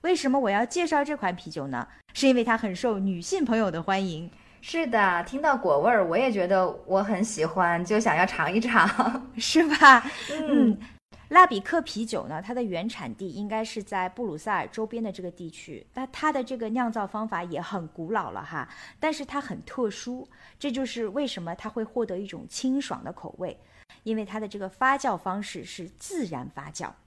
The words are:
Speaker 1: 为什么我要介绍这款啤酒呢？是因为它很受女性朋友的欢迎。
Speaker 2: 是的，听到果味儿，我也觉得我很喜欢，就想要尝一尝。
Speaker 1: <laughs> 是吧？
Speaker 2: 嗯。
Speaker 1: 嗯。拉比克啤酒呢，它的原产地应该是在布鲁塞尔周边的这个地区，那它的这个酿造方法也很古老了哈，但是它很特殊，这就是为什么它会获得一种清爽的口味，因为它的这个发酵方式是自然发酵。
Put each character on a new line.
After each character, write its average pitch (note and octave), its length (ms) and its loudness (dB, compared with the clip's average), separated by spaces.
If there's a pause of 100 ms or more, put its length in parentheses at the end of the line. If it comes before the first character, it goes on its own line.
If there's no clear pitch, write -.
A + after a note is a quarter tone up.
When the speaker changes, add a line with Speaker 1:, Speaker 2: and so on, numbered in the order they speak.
Speaker 1:
为 F4+ 120 2
什 C#4+ 160 0
么 C4+ 80 4
我 A#3+ 120 2
要 G#3 160 4
介 F4 200 -2
绍 D#4 160 2
这 D4 140 -2
款 G3 180 -2
啤 F3 160 -12
酒 D3 180 -8
呢？ B2+ 200 -6 (260)
是 C4+ 140 4
因 B3+ 80 8
为 A#3+ 80 2
它 A3+ 140 2
很 G#3 180 -4
受 G#3+ 240 -2
女 F#3+ 220 -2
性 E4+ 240 0
朋 A#3 120 2
友 G#3 140 2
的 E3 100 -4
欢 G3 240 0
迎。 E3+ 240 -8 (300)
Speaker 2:
是 E4 260 -4
的， G3 380 2
听 C4+ 180 -6
到 D4+ 140 4
果 D3+ 240 2
味 F#3 100 4
儿， A3 160 4
我 E3 120 0
也 C4 120 4
觉 G3+ 160 0
得 F#3 240 4 (160)
我 F#3+ 160 2
很 G3+ 220 0
喜 D#3+ 220 -2
欢， E3+ 400 2
就 G#3 120 2
想 F#3 200 2
要 F3+ 80 6
尝 E3 280 -2
一 A3 60 4
尝。 A3+ 720 2
Speaker 1:
<laughs> - 80 -10
是 D#4+ 260 4
吧？ C#4+ 380 10 (260)
Speaker 2:
嗯。 C#4+ 420 4
Speaker 1:
嗯。 - 80 0 (500)
拉 F4+ 180 10
比 G3+ 140 -2
克 E4 220 0
啤 A3+ 220 -6
酒 G#3+ 220 -4
呢， D#3 140 -6
它 G#3 120 -8
的 B3 80 -2
原 F#3+ 280 -4
产 A#2 260 -10
地 F#3 140 -10
应 G3 180 -8
该 A3 160 -4
是 A3 180 -8
在 F#3 280 -4
布 A#3+ 160 -8
鲁 D#3+ 120 -6
塞 G#3 160 -4
尔 F3 140 -2
周 A3 180 -6
边 A3+ 160 -8
的 A3 80 -4
这 F#3 140 -12
个 F3 80 -8
地 F3 180 -14
区， - 440 -16
那 C4 140 -8
它 D4+ 260 -2
的 C4 100 -2
这 B3+ 140 -8
个 A3+ 120 -6
酿 A#3 220 0
造 G#3+ 160 -4
方 G#3+ 180 -6
法 F#3+ 200 -6
也 E3+ 160 -6
很 E3+ 260 -8
古 E3 240 -10
老 F#3+ 200 -2
了 G2 120 -10
哈， D3+ 240 -8 (320)
但 D#4 140 0
是 D4 100 -8
它 C#4+ 160 -6
很 - 240 -10
特 A#3 260 -4
殊， B3 380 -10 (320)
这 C#4+ 100 -4
就 C4 160 -2
是 A#3 220 -6
为 C4+ 180 -2
什 G3 160 -6
么 E3+ 140 -8
它 G#3+ 140 -10
会 A3 120 -6
获 A3 240 -2
得 F#3+ 140 -6
一 G3+ 80 -8
种 - 220 -12
清 C4 320 -2
爽 - 200 -8
的 - 120 -10
口 - 240 -14
味， F3 200 -6 (460)
因 A3 120 -2
为 A3 100 -4
它 G3+ 140 -8
的 G#3+ 80 -6
这 G#3 100 -12
个 G3 100 -8
发 C4 300 2
酵 B3+ 180 0
方 F#3+ 260 -4
式 F3 220 -10
是 - 240 -12 (100)
自 E4 280 -6
然 C#3 240 -8
发 D3 220 -16
酵。 - 180 -8 (180)